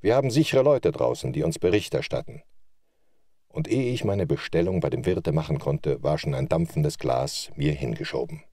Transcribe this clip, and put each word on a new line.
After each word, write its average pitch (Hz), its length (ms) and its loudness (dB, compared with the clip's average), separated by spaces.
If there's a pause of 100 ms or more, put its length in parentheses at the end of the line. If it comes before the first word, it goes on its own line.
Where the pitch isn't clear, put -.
Wir 107 140 4
haben 135 160 4
sichere 151 320 4
Leute 135 300 4
draußen, - 400 0
die 76 100 -2
uns 82 160 0
Bericht 92 340 2
erstatten.“ - 500 -4 (1040)
Und 160 200 -6
ehe 123 240 0
ich 120 120 -4
meine 98 220 0
Bestellung 85 540 0
bei 73 80 0
dem - 160 -2
Wirte 85 280 0
machen 78 260 0
konnte, 71 440 -2
war 76 140 2
schon 76 180 -4
ein 67 140 -2
dampfendes 80 500 0
Glas 64 560 -2
mir 73 180 0
hingeschoben. 64 800 -6